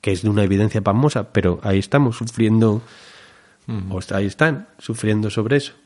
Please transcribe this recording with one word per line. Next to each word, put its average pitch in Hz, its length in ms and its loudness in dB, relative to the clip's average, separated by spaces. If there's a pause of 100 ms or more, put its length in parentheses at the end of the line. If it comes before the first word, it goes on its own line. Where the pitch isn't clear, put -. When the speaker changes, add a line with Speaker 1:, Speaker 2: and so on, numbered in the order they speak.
Speaker 1:
Que 101 120 -2
es 92 100 -4
de 110 60 2
una 104 160 2
evidencia 101 360 2
pasmosa, 107 520 0
pero 90 300 2
ahí 98 160 0
estamos 123 380 0
sufriendo, 113 680 2 (840)
Speaker 2:
Ujú. 95 300 -8
Speaker 1:
o - 20 -4
está-, 95 200 -6
ahí 101 80 -2
están, 156 420 -2 (100)
sufriendo 107 500 -2
sobre 113 280 0
eso. - 160 -2 (140)